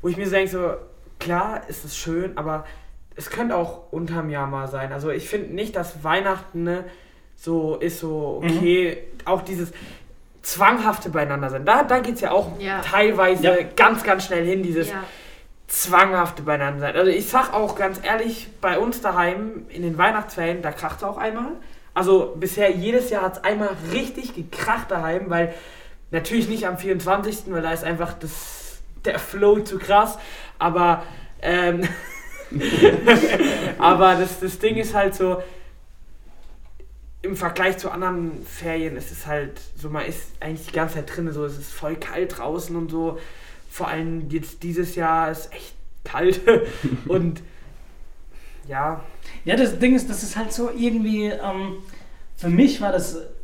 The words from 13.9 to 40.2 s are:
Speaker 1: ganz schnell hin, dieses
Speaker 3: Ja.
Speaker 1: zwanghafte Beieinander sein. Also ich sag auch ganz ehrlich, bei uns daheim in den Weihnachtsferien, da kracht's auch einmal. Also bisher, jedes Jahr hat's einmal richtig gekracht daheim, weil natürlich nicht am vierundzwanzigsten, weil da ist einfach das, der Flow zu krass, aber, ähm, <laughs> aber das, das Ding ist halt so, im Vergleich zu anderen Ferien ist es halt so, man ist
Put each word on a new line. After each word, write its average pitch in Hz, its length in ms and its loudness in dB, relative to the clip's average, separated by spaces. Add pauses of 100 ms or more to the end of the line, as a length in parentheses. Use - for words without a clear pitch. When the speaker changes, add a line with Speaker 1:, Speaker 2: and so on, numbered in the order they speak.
Speaker 1:
ganz 190 220 2
schnell 170 200 0
hin, 190 180 0
dieses 165 260 0
Speaker 3:
Ja. 190 140 -6 (640)
Speaker 1:
zwanghafte 180 760 4
Beieinander 143 380 0
sein. 143 140 -2
Also 185 160 6
ich 208 180 0
sag 254 240 4
auch 214 220 0
ganz 190 280 -2
ehrlich, 226 440 -2 (140)
bei 180 160 2
uns 233 240 0
daheim 185 680 0
in 175 140 -10
den 165 140 -2
Weihnachtsferien, 175 640 2
da 151 100 -4
kracht's - 320 -6
auch 196 140 -4
einmal. 226 340 -4 (420)
Also 185 460 4
bisher, 190 320 2
jedes 226 380 2
Jahr 202 140 0
hat's 185 200 -4
einmal 208 260 0 (220)
richtig 262 440 -4
gekracht - 560 -2
daheim, 175 380 -2
weil 170 240 2 (580)
natürlich 220 360 0
nicht 214 200 -2
am 180 100 -2
vierundzwanzigsten, 190 760 -2
weil 165 100 0
da 165 80 -2
ist 165 120 -4
einfach 170 300 -4
das, - 680 -12 (260)
der 147 140 0
Flow 202 400 4
zu 196 200 -4
krass, 208 380 4 (420)
aber, 170 440 4 (380)
ähm, 175 400 2 (680)
<laughs> - 100 -2 (1160)
aber 180 360 8
das, 185 240 -2
das 190 200 -4
Ding 220 180 4
ist 220 160 -2
halt 196 220 2
so, 185 260 2 (1800)
im 190 140 -4
Vergleich 185 420 2
zu - 140 -6
anderen 175 540 -4
Ferien 160 520 -4
ist - 140 -10
es - 160 -12
halt 147 320 -4 (180)
so, 151 120 -8
man 151 160 -4
ist - 160 -6 (180)